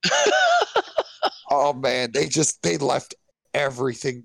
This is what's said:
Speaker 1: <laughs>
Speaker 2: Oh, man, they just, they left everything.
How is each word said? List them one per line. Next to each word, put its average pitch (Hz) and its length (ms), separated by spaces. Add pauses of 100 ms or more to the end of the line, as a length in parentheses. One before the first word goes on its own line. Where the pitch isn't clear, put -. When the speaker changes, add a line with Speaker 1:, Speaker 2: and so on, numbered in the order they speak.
Speaker 1:
<laughs> - 60 (1400)
Speaker 2:
Oh, 143 220
man, 127 380
they 147 160
just, 151 340
they 170 160
left 139 380 (400)
everything. 127 680